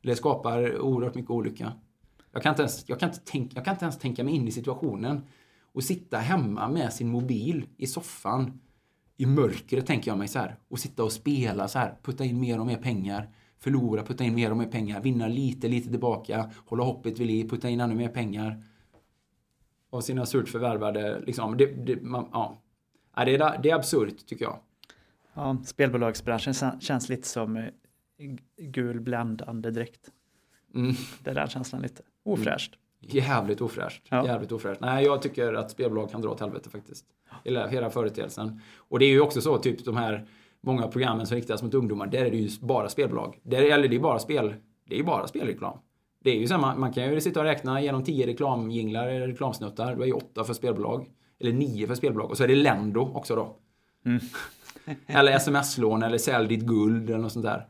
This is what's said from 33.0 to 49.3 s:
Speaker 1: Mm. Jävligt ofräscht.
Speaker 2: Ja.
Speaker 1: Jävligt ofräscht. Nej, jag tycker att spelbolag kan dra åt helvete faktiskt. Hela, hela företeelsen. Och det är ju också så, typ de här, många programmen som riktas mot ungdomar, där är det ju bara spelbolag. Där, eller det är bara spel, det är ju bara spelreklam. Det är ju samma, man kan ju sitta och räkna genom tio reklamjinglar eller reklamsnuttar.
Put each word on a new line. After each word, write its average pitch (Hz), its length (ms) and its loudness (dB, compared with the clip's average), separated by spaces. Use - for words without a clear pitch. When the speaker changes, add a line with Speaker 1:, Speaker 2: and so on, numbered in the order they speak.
Speaker 1:
Mm. - 120 -8
Jävligt 123 460 0
ofräscht. - 480 -6
Speaker 2:
Ja. 127 160 2
Speaker 1:
Jävligt 113 260 -2
ofräscht. 104 300 -6
Nej, 131 240 2
jag 139 160 6
tycker 120 320 0
att 110 180 -4
spelbolag 107 400 -2
kan 110 100 -6
dra 110 80 -2
åt 110 100 -6
helvete 98 300 -8
faktiskt. - 360 -16
Hela, 120 240 -2
hela 117 220 0
företeelsen. 107 720 -4
Och - 220 -2
det 135 60 10
är 139 40 10
ju 135 120 10
också 143 200 4
så, 139 160 4
typ - 280 0
de 117 120 -2
här, 107 280 -2
många 123 260 0
programmen 117 400 0
som 123 80 0
riktas 113 280 -2
mot 110 100 -2
ungdomar, 104 340 0
där 127 180 2
är 113 60 2
det 113 60 0
ju 104 120 0
bara 117 280 2
spelbolag. 117 540 -2
Där, 127 180 2
eller 147 260 8
det 117 80 4
är 127 40 4
bara 135 200 4
spel, 113 340 0
det - 80 -6
är - 20 0
ju 143 60 0
bara 147 240 0
spelreklam. - 500 -6
Det 135 60 6
är 113 100 4
ju 117 80 2
samma, 143 280 2
man 127 180 0
kan 131 200 0
ju 156 80 2
sitta 165 180 0
och 151 60 2
räkna 139 360 0
genom 135 220 0
tio 135 240 0
reklamjinglar 117 800 -2
eller 127 200 -2
reklamsnuttar. 123 680 -4